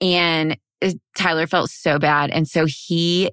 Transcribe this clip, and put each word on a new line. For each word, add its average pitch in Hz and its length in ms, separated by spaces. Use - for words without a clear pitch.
And, 170 560
uh, 190 100
Tyler 165 320
felt - 220
so 151 300
bad. 147 320
And 160 180
so 165 180
he 175 640